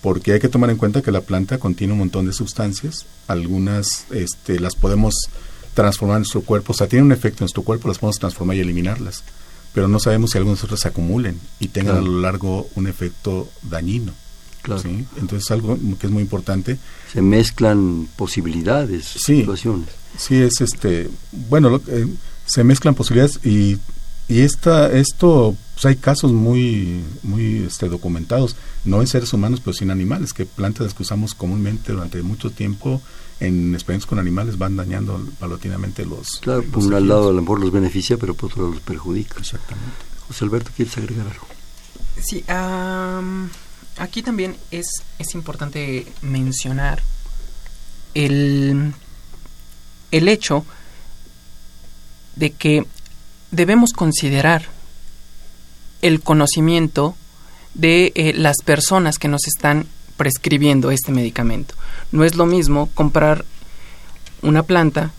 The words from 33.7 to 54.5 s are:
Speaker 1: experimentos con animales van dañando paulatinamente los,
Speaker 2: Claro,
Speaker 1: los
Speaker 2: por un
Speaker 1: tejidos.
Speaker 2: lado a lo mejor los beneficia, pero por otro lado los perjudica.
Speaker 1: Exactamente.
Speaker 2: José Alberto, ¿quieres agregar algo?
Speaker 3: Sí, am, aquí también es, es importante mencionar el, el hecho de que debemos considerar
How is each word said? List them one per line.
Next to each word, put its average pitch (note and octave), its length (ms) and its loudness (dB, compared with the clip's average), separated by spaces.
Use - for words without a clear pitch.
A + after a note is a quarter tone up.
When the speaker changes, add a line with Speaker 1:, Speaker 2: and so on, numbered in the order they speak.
Speaker 1:
experimentos F2+ 320 -4
con G2+ 120 -2
animales F#2+ 400 -2
van F#2+ 180 -2
dañando F#2+ 460 -4
paulatinamente F#2 680 -8
los, - 340 -10
Speaker 2:
Claro, B2+ 220 0
Speaker 1:
los - 80 -4
Speaker 2:
por A2 120 2
un G2+ 80 4
Speaker 1:
tejidos. G2 180 4
Speaker 2:
lado G#2 200 6
a F#2+ 40 4
lo F2+ 80 4
mejor G2+ 200 0
los F#2 120 0
beneficia, F#2+ 440 2
pero F#2+ 180 -4
por G2 160 -6
otro G2+ 120 -4
lado E2 120 -2
los D2+ 80 -8
perjudica. E2+ 560 -6
Speaker 1:
Exactamente. - 520 -8
Speaker 2:
José - 160 -6
Alberto, A2+ 300 -2
¿quieres A#2 220 -4
agregar G#2+ 300 -6
algo? - 200 -12
Speaker 3:
Sí, - 260 -6
am, F#3 1040 -4
aquí F#3 240 -8
también G3+ 340 -4
es, E3+ 180 -8
es D#3 160 -8
importante D3 720 -8
mencionar C3 800 -2
el, C#3+ 800 2
el D#3+ 180 4
hecho D#3+ 360 2
de D3+ 160 0
que D3+ 340 2
debemos G#3 420 6
considerar D#3 720 2